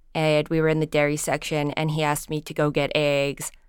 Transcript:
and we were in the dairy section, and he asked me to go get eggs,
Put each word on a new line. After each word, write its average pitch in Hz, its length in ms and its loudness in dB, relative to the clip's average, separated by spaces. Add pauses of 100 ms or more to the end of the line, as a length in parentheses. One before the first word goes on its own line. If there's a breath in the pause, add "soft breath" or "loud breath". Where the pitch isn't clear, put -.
(160)
and 151 340 2
we 160 120 2
were 156 80 4
in 156 100 2
the 156 80 0
dairy 147 300 2
section, 147 540 -2
and 156 200 -2
he 156 120 -2
asked 147 260 -2
me 151 120 -4
to 160 120 -12
go 151 180 0
get 143 240 0
eggs, 143 560 0 (180)